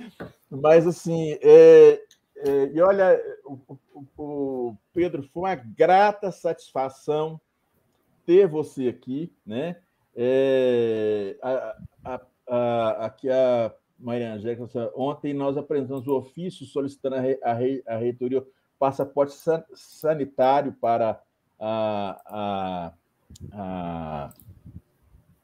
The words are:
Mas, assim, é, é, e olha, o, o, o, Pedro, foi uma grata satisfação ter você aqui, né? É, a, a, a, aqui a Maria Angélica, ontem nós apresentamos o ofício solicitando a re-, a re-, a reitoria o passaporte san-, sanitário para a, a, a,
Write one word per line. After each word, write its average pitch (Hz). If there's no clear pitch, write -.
Mas, 156
assim, 165
é, 156
é, 139
e 156
olha, 185
o, 139
o, 143
o, 135
Pedro, 165
foi -
uma 185
grata 180
satisfação 156
ter 190
você 147
aqui, 135
né? 139
É, 120
a, 120
a, 127
a, 117
aqui 131
a 123
Maria 120
Angélica, 117
ontem 143
nós 139
apresentamos 139
o 139
ofício 160
solicitando 139
a 131
re-, 131
a 117
re-, 127
a 113
reitoria 123
o 131
passaporte 143
san-, 165
sanitário 139
para 117
a, 107
a, 95
a, 85